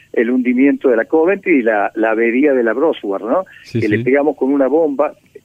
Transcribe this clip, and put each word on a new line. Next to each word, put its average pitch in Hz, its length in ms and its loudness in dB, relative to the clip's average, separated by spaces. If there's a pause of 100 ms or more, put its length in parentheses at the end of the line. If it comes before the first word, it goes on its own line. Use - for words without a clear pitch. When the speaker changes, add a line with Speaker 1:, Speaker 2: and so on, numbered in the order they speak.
(140)
Speaker 1:
el 117 160 0
hundimiento 127 580 0
de 120 80 4
la 113 80 0
Coventry 175 560 0
y - 20 0
la, 107 340 0
la 110 160 0
avería 117 420 2
de 127 100 2
la 110 80 0
Brosward, 110 540 -4
¿no? 165 180 -2 (200)
Speaker 2:
Sí, - 180 -6
Speaker 1:
Que 110 60 -2
Speaker 2:
sí. 104 100 0
Speaker 1:
le 117 80 -4
pegamos 143 320 0
con 135 160 0
una 139 140 2
bomba, 147 460 0 (320)